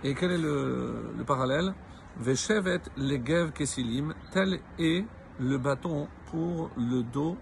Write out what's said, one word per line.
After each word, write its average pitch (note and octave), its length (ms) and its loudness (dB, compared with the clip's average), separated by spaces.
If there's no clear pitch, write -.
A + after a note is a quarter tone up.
Et C#3 100 2
quel F3+ 160 2
est F3+ 60 4
le, B2+ 800 0
le - 80 -4
parallèle ? C#3+ 480 2
Veshevet F3+ 640 2
legev C#3+ 560 2
kesilim, C3 640 -2
tel F#3+ 300 2
est E3+ 260 2
le C3 160 2
bâton C#3+ 500 0
pour E3 500 -2
le B2 260 2
dos C#3+ 380 0